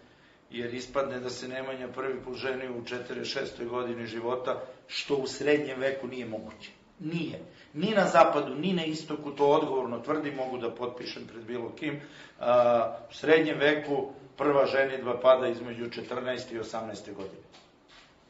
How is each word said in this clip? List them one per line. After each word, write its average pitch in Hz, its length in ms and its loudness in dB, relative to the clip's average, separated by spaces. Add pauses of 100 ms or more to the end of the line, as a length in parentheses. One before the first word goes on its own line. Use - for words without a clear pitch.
(500)
jer 120 240 -6
ispadne 127 460 -4
da 123 100 -6
se 127 180 -8
Nemanja 131 400 -8
prvi 131 360 -6
put 123 120 -8
ženio 127 400 -4
u 113 80 -8
četrdeset 123 480 -6
šestoj 127 340 -6
godini 117 400 -4
života, 117 560 -4 (240)
što - 300 -2
u 127 100 -2
srednjem 139 540 2
veku 135 260 -2
nije 123 200 -8
moguće. 110 440 -10 (280)
Nije. 160 400 -4 (360)
Ni 175 160 0
na 196 160 4
zapadu, 147 480 6
ni 170 180 0
na 170 120 0
istoku, 151 460 -6
to 143 160 4
odgovorno 131 540 2
tvrdim, 143 340 -2
mogu 127 240 -4
da 117 160 -4
potpišem - 520 -8
pred 110 180 -16
bilo 117 260 -6
kim, 143 300 -6 (400)
a, 120 560 6 (140)
u - 40 -20
srednjem 151 440 4
veku 147 540 2 (240)
prva 139 300 6
ženidba 127 560 0
pada 127 260 8
između 117 420 -6
četrnaeste 123 640 -6
i 117 40 -4
osamnaeste 107 540 -8
godine. 95 300 -12 (880)